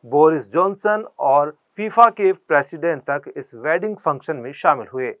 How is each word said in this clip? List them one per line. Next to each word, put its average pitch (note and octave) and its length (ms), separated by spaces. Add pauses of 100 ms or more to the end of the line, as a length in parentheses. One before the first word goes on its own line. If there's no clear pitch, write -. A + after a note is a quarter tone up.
बोरिस C#3+ 480
जॉनसन G3+ 540 (160)
और D3 360 (200)
फीफा A3 340
के G3 220
प्रेसिडेंट D#3 680
तक C#3+ 340
इस C#3 200
वेडिंग F3 400
फंक्शन D3+ 380
में B2+ 180
शामिल C#3+ 340
हुए। B2+ 340